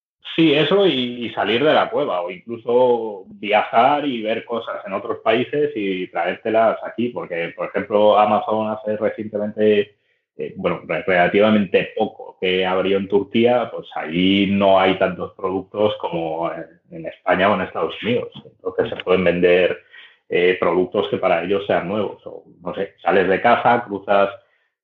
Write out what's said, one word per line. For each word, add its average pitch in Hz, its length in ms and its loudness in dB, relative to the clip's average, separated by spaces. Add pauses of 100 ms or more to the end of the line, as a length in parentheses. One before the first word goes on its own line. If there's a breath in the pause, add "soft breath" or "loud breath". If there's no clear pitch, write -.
(340)
Sí, 160 180 4
eso 185 320 2
y, 123 420 -2
y 107 40 -8
salir 110 340 -2
de 151 80 4
la 117 160 2
cueva, 113 320 -2
o 87 100 -6
incluso 117 960 0
viajar 107 800 2
y 127 160 -4
ver 113 240 -4
cosas 113 400 -8
en 98 80 -12
otros 104 280 -6
países 127 560 0
y 95 320 -4
traértelas 104 760 0
aquí, 117 260 -6
porque, 85 460 -8
por 87 120 -6
ejemplo, 104 500 2
Amazon 107 500 0
hace 107 280 -6
recientemente, 107 1000 0 (420)
eh, 73 200 -10
bueno, 87 280 -4
re-, 80 200 -6
relativamente 95 920 2
poco - 440 0
que 92 260 0
abrió 92 320 2
en 95 100 -6
Turquía, 113 640 2
pues 85 220 -10
allí 92 540 0
no 98 300 4
hay 95 200 2
tantos 92 340 -4
productos 95 680 -2
como 82 540 -6
en, 82 140 -12 (240)
en 82 160 -14
España 92 440 0
o 107 40 2
en 95 80 -2
Estados 85 400 -4
Unidos. 101 260 -2 (160)
Entonces - 460 -6
se - 140 -12
pueden 92 200 2
vender, 87 540 2 (500 loud breath)
eh, 90 320 2
productos 90 480 0
que - 80 -4
para 87 280 0
ellos 98 220 -2
sean 87 220 0
nuevos. 101 380 -6
O, 82 180 -16 (180)
no 87 120 -8
sé, 95 260 -8
sales 92 260 2
de 95 140 2
casa, 120 460 2
cruzas 98 420 0 (560)